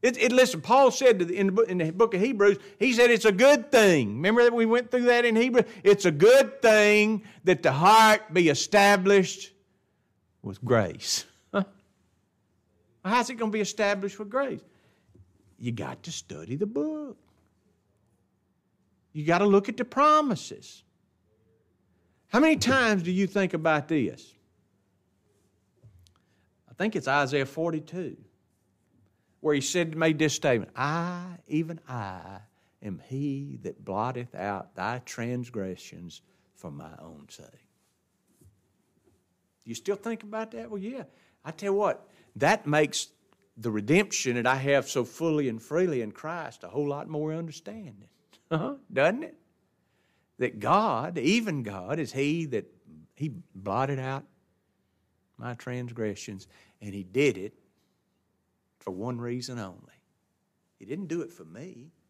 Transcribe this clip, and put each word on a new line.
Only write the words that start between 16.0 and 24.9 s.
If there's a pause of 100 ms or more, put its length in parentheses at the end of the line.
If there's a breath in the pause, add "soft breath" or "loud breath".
to
study
the
book. (2000)
You
gotta
look
at
the
promises. (1500)
How
many
times
do
you
think
about
this? (2250)